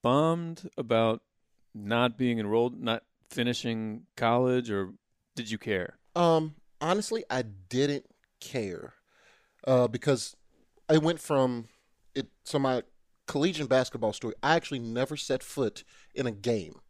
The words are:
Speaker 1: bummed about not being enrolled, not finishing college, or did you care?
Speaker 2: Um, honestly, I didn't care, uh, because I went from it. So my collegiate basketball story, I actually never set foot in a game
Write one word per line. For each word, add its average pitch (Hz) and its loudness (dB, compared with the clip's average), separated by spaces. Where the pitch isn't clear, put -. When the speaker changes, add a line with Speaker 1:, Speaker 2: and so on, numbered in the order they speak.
Speaker 1:
bummed 165 0
about 113 2
not 113 0
being 120 2
enrolled, 117 0
not 117 -2
finishing 117 -4
college, 123 2
or 98 -4
did 113 -8
you 110 -6
care? 95 -4
Speaker 2:
Um, 160 2
honestly, 202 -2
I 127 -2
didn't 123 -2
care, 101 -8
uh, 127 6
because 120 -2
I 160 8
went 160 2
from 127 2
it. 131 -4
So - -4
my 131 0
collegiate 151 0
basketball 120 2
story, 110 -8
I 147 4
actually 143 -4
never 123 -4
set 131 -2
foot - -4
in 131 -2
a 117 -2
game 101 -4